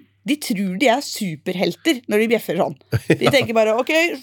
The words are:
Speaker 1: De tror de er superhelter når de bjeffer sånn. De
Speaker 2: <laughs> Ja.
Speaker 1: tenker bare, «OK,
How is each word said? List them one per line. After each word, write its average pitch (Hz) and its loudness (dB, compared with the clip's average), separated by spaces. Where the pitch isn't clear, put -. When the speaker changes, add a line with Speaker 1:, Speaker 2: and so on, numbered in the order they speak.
Speaker 1:
De 277 0
tror 190 -4
de 285 2
er 240 4
superhelter 180 -4
når 208 2
de 233 0
bjeffer 208 -2
sånn. 151 -2
De - 2
Speaker 2:
<laughs> - 4
Ja. - 4
Speaker 1:
tenker 240 2
bare, 220 2
«OK, 262 -2